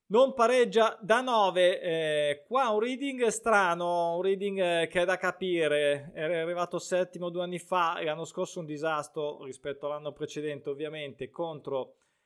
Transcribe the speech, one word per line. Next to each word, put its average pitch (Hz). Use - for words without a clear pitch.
non 254
pareggia 226
da 220
nove, 190
eh, 151
qua 247
un 214
Reading 254
strano, 175
un 180
Reading, 196
eh, 170
che 180
è -
da 185
capire, 151
era 165
arrivato 175
settimo 180
due 175
anni 175
fa, 175
e 160
l'anno 156
scorso 180
un 165
disastro 151
rispetto 139
all'anno 151
precedente, 147
ovviamente, 143
contro, 143